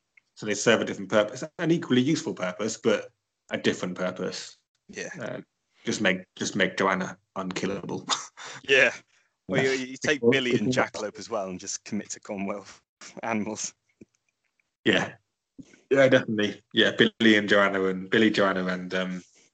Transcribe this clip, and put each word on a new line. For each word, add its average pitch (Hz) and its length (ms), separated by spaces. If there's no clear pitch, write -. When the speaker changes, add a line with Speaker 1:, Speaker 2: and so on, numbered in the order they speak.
Speaker 1:
so - 100
they 104 100
serve 110 260
a 101 40
different 98 240
purpose, 107 340
an 165 120
equally 135 300
useful 131 320
purpose, 95 440
but 107 320
a 110 60
different 92 380
purpose. 92 640
Speaker 2:
Yeah. 95 200
Speaker 1:
Uh, 113 180
just 107 160
make, 92 220
just - 200
make 92 220
Joanna 92 400
unkillable. 92 760
<laughs> - 40
Speaker 2:
Yeah. 131 240
Well, 135 160
Speaker 1:
Yeah. 135 100
Speaker 2:
you, 131 140
you 131 140
take 151 200
Speaker 1:
Well, 117 100
Speaker 2:
Billy 123 260
and 107 160
Speaker 1:
yeah. 123 120
Speaker 2:
Jackalope 107 340
as 95 100
well 104 180
and 92 120
just - 240
commit - 280
to - 80
Commonwealth 98 600
<laughs> - 220
animals. 107 500
Speaker 1:
Yeah. 95 280
Yeah, 135 180
definitely. 107 540
Yeah, 104 180
Billy 113 460
and 104 120
Joanna 98 360
and, 95 240
Billy, 110 200
Joanna 95 380
and, 90 260
um, 92 300